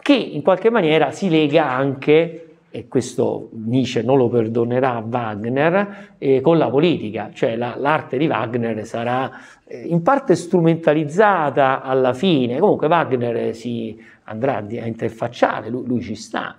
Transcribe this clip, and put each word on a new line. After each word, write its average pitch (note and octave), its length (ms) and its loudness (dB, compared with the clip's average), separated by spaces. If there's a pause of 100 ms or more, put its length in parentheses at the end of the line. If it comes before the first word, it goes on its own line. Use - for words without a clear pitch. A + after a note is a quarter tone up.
che - 140 2
in D3+ 280 -2
qualche F#3+ 280 4
maniera D#3 400 4
si F#3+ 180 -4
lega D3+ 400 4
anche, C#3 800 2 (280)
e A#2 140 -12
questo A2 640 -2
Nietzsche A#2+ 480 -2
non B2 160 4
lo B2 120 4
perdonerà A#2+ 680 0
a A2+ 120 -6
Wagner, B2+ 1080 -2
eh, C3+ 240 2
con D#3+ 160 4
la B2 140 2
politica, A2+ 640 0
cioè A#2+ 200 -2
la, A#2 220 -6
l'arte C3+ 400 -2
di D3+ 100 0
Wagner A2+ 600 -2
sarà, B2 440 -4 (360)
eh, B2 160 -14
in E3+ 200 -2
parte C4 320 0
strumentalizzata D#3+ 1500 2
alla C3 320 2
fine. C3 440 0
Comunque E3 280 2
Wagner A#2+ 680 0
si A2+ 560 -10 (140)
andrà A2 340 -4
a G#2 40 -6
di-, G#2+ 160 -8
a A#2 80 -8
interfacciare, A#2 840 -4
lui, B2 160 -6
lui A#2+ 160 -2
ci F#2 140 -8
sta, - 440 -8